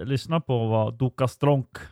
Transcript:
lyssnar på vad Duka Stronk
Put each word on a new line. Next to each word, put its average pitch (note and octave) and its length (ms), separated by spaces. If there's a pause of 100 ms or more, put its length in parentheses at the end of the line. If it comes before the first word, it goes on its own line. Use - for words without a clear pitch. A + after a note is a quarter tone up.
lyssnar C3+ 340
på A#2 280
vad A2 260
Duka B2+ 340
Stronk C#3+ 400 (240)